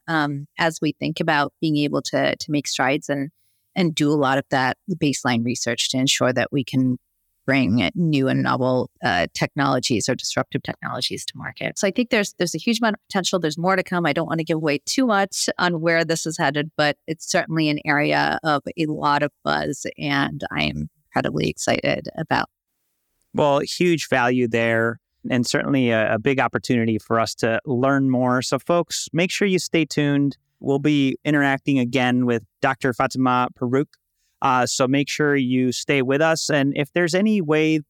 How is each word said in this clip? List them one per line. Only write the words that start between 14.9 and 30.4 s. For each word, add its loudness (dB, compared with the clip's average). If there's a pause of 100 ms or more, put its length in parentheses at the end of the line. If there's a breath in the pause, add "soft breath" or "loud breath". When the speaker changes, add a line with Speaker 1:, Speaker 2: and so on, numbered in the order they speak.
Speaker 1:
much 0 (100)
on 0
where 2
this -2
is -6
headed, 0
but 0 (100)
it's -10
certainly 0
an 0
area 0
of 0 (160)
a 0
lot 0
of -4 (100)
buzz, -2 (120)
and -2
I -2
am -4 (180)
incredibly -2
excited -2
about. -2 (840)
Speaker 2:
Well, 4
huge 0
value 2
there, 0 (280)
and 0
certainly 0
a, 2
a 0
big 2
opportunity 0
for 0
us 0
to 0
learn 2
more. 2
So -2
folks, -2
make 0
sure 0
you 2
stay 0
tuned. 0 (240)